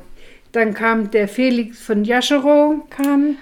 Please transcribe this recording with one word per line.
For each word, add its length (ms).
Dann 200
kam 380
der 180
Felix 520
von 220
Jascherow, 840
kam. 520